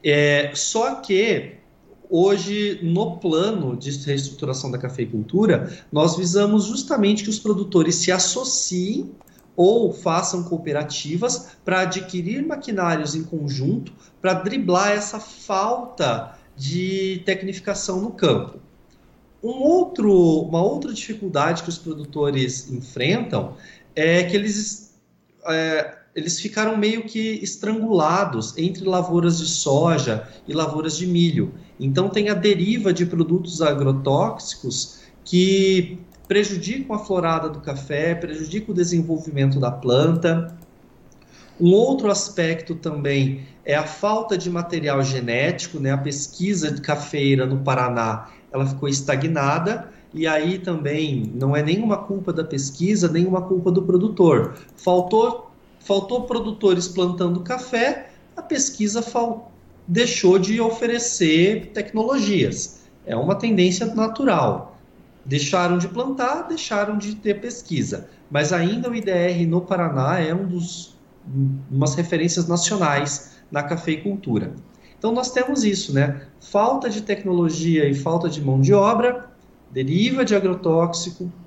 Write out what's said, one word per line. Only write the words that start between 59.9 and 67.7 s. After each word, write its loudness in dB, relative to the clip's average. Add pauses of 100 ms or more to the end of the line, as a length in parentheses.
de 2
oferecer 2
tecnologias. 0 (220)
É -4
uma 0
tendência 2
natural. 0 (460)
Deixaram 0
de -2
plantar, -4
deixaram -4
de -6
ter -2
pesquisa. -6 (220)